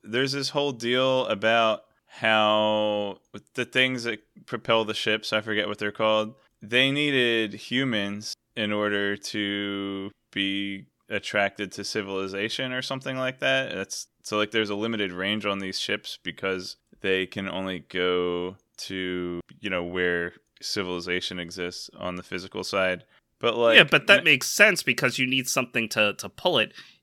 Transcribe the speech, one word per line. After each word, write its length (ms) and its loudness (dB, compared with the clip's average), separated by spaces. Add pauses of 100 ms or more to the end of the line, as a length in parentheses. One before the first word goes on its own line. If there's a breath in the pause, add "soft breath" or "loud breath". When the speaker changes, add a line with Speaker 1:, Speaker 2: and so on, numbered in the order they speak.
Speaker 1:
there's 280 -2
this 180 -4
whole 220 0
deal 560 0
about 560 2 (240)
how 1120 2 (340)
the 120 -2
things 380 0
that 160 -4 (260)
propel 380 2
the 100 -4
ships, 400 -2
I 80 2
forget 260 0
what 100 -6
they're 140 -4
called, 440 0 (260 soft breath)
they 300 2
needed 600 2
humans 800 -4 (220)
in 160 -2
order 440 0
to 960 -4 (200)
be 540 -2 (240)
attracted 640 -2
to 100 -10
civilization 880 -4
or 80 -4
something 360 -6
like 220 -4
that. 340 0
That's, 340 -8 (160)
so, 140 -4
like, 140 0
there's 200 0
a 40 -4
limited 360 -2
range 340 -2
on 140 0
these 200 -6
ships 440 -4
because 540 -4 (240)
they 240 2
can 220 -6
only 320 -6 (100)
go 680 0 (200)
to, 600 -6 (200)
you 100 -6
know, 140 -2
where 500 0 (280)
civilization 760 -4
exists 580 -8
on 180 -6
the 80 -10
physical 400 -8
side. 400 0 (360 soft breath)
But, 160 0
like, 220 8
Speaker 2:
Yeah, 60 12
but 240 2
that 120 8
Speaker 1:
n- 40 -6
Speaker 2:
makes 240 4
sense 360 4
because 360 0
you 80 0
need 200 -2
something 420 -2
to, 260 2
to 120 -10
pull 300 0
it. 160 2 (300 loud breath)